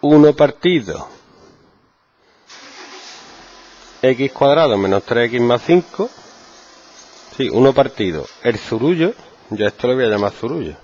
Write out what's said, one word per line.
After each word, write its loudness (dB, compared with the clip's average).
uno 6
partido -2
x 0
cuadrado 2
menos 0
tres -2
x -2
más 0
cinco. 0
Sí, -4
uno 2
partido -2
el -2
zurullo. -2
Yo -4
a 0
esto -6
le 0
voy -2
a 0
llamar -2
zurullo. -10